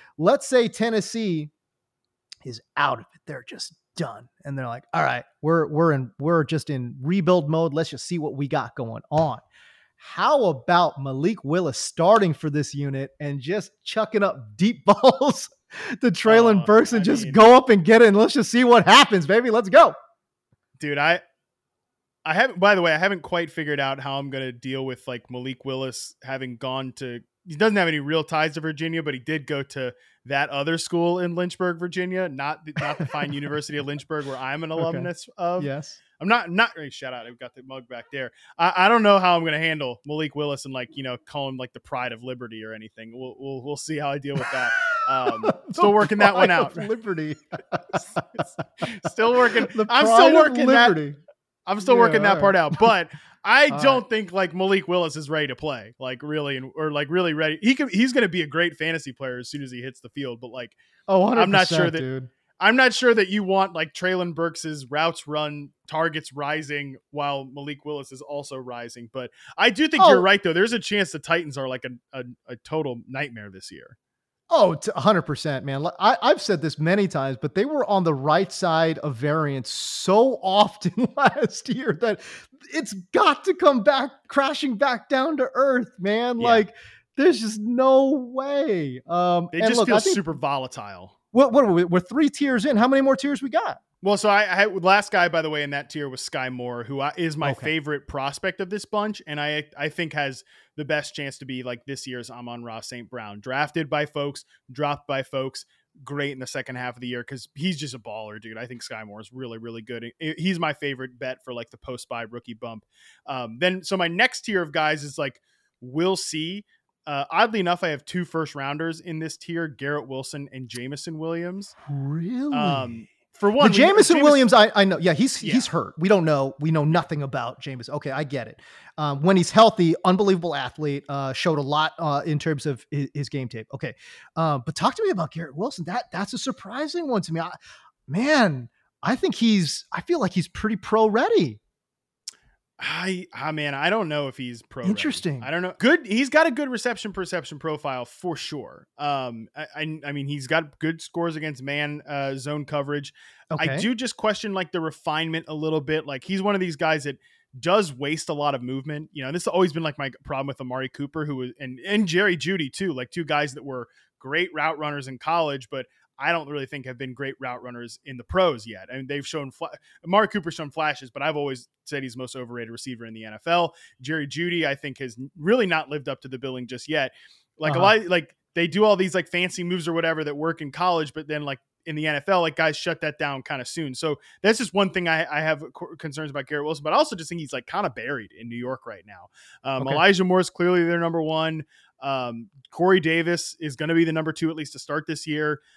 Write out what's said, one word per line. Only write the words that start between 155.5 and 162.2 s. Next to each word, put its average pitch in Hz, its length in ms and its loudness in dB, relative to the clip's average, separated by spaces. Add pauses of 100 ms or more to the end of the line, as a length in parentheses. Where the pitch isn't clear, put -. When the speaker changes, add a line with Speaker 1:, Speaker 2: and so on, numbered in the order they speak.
Speaker 2:
a 156 40 -8
little 156 280 -2
bit. 156 240 -4
Like, 139 180 -10
he's 190 180 -4
one 202 140 0
of 190 60 0
these 165 160 -6
guys 156 260 0
that 139 140 -8 (420)
does 175 320 2
waste 143 380 -6
a 160 40 -4
lot 147 220 -2
of 123 80 -8
movement. 143 480 -10
You 139 140 -12
know, 135 80 -8
this 175 100 -6
has - 80 -4
always 175 220 2
been, 165 100 -4
like, 151 140 -6
my 139 140 -6 (120)
problem 135 240 -6
with 139 140 -10
Amari 131 260 -8
Cooper, 143 380 -8
who 143 100 -6
was, 127 240 -8
and, 127 260 -14
and 202 220 2
Jerry 180 300 2